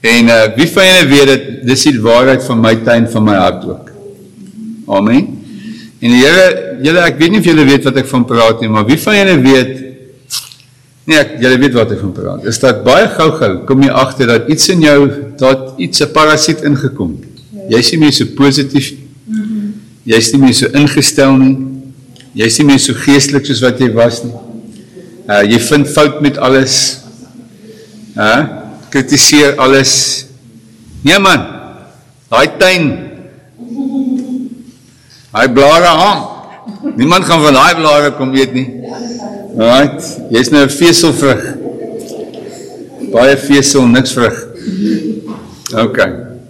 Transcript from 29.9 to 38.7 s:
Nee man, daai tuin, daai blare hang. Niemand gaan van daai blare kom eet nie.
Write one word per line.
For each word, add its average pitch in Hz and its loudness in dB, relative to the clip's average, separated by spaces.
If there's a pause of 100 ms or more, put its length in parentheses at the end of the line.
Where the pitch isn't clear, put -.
Nee 175 2
man, 170 2 (880)
daai 120 2 (120)
tuin, 185 2 (2500)
daai 113 2
blare 156 4
hang. 175 0 (760)
Niemand 160 0
gaan 165 2
van 147 4
daai 165 4
blare 147 2
kom 131 -6
eet 131 0
nie. 127 -4 (880)